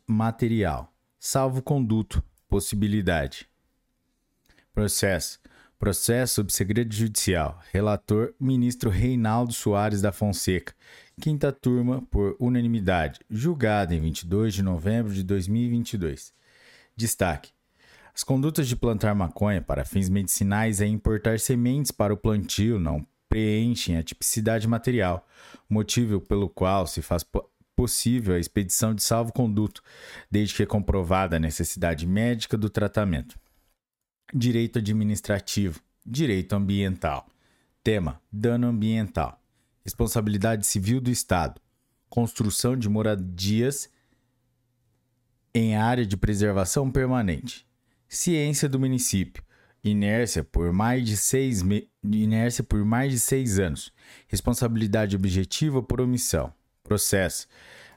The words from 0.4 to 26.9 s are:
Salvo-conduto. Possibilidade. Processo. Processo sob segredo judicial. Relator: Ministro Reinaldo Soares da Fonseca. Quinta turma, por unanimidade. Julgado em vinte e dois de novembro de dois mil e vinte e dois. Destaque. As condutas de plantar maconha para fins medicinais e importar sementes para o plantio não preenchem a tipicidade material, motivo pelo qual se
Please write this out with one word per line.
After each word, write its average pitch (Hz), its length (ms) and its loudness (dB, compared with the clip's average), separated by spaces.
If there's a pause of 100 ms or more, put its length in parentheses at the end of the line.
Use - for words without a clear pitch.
Salvo-conduto. 131 1040 0 (240)
Possibilidade. 98 1000 0 (1200)
Processo. 98 680 0 (360)
Processo 117 580 0
sob 101 180 0
segredo 107 400 0
judicial. 95 640 0 (120)
Relator: 104 680 0
Ministro 123 500 0
Reinaldo 117 640 2
Soares 104 500 0
da 101 100 2
Fonseca. 95 600 -2 (460)
Quinta 147 320 0
turma, 123 520 0
por 101 360 0
unanimidade. 113 800 0 (100)
Julgado 107 640 0
em 82 60 2
vinte 78 220 -2
e 87 60 -12
dois 101 280 0
de 98 80 0
novembro 98 500 0
de 95 100 -2
dois 92 240 -2
mil 113 160 0
e 120 60 0
vinte 120 240 -2
e 113 40 -4
dois. 78 360 -6 (600)
Destaque. 98 560 -2 (640)
As - 100 -8
condutas 139 440 0
de 120 80 -4
plantar 110 380 0
maconha 98 480 0
para 69 240 -4
fins 95 240 0
medicinais 101 720 0
e 104 40 2
importar 107 540 0
sementes 127 520 0
para 104 220 0
o 101 40 0
plantio 104 640 0
não 76 260 -2 (220)
preenchem 110 720 0
a 82 60 -2
tipicidade 110 640 -2
material, 113 580 0 (440)
motivo 107 500 0
pelo 101 300 0
qual 95 360 0
se - 160 -6